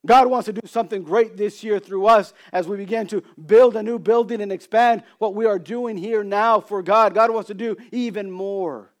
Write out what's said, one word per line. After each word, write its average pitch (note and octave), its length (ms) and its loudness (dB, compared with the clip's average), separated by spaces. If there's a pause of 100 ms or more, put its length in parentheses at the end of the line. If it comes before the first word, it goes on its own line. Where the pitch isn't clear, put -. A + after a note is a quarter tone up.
God B3 220 6
wants B3 180 -2
to G#3+ 80 -8
do G#3 120 -10
something A3 380 -6
great G3 320 0
this G#3 260 -6
year G#3+ 160 -2
through F#3+ 300 -4
us G#3+ 260 4 (200)
as F3 140 -2
we G3+ 100 -6
begin G3+ 300 -6
to G#3 140 -6 (240)
build A3 300 6
a A3 80 -6
new A#3 160 -6
building A3 420 0
and G3+ 100 -6
expand A3+ 520 0 (140)
what G3+ 180 -4
we A3+ 100 -2
are G3+ 140 2
doing A3+ 380 -8
here G#3+ 260 -4
now G#3 380 2
for G3 200 -8
God. G3+ 320 2
God A3+ 180 4
wants A3 160 -4
to G#3 60 -12
do G#3+ 220 -6 (160)
even G#3+ 400 -6
more. F#3 680 -8